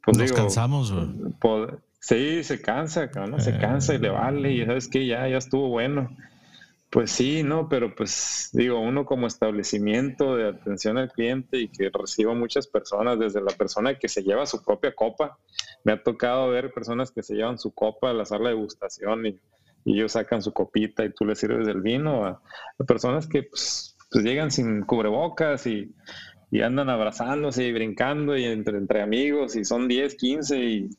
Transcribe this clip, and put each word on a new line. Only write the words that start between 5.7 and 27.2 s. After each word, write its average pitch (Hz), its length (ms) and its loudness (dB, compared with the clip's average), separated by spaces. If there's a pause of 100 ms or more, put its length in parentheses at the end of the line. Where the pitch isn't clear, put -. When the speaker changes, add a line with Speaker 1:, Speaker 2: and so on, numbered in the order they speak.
Speaker 1:
Pues 110 220 4
sí, 147 320 2
¿no? 156 240 0
Pero, 120 260 0
pues, - 580 -4
digo, 120 280 2
uno 135 260 0
como 123 220 0
establecimiento 110 1040 0
de 113 140 2
atención 104 500 -2
al 131 140 -2
cliente 127 480 -2
y 110 80 -2
que 98 200 -2
reciba 107 460 0
muchas 120 320 0
personas, 110 520 0
desde 104 220 0
la 98 120 0
persona 107 440 0
que 117 120 -4
se 98 160 -2
lleva 104 200 4
su 123 200 -4
propia - 280 2
copa. 113 460 -2 (460)
Me 107 80 6
ha 107 100 0
tocado 123 480 2
ver 127 240 0
personas 117 380 -4
que 113 100 -6
se - 120 -6
llevan 113 260 0
su 110 120 -6
copa 110 380 0
a - 20 0
la 113 140 0
sala 107 220 0
de 117 80 2
degustación 104 680 -4
y, 101 140 -4 (460)
y 110 100 4
ellos 107 180 0
sacan 113 300 0
su 104 100 -4
copita 107 520 -2
y 98 100 -4
tú - 100 -2
les 104 140 0
sirves 113 300 0
el 98 120 -2
vino 123 460 0
a, 90 160 -6 (360)
a 135 60 -2
personas 131 440 0
que, 143 160 0
pues, - 520 -8 (140)
pues, 110 140 2
llegan 143 260 0
sin 113 320 0
cubrebocas 127 840 0
y, 104 260 -6 (560)
y 110 120 2
andan 131 280 0
abrazándose 123 800 -2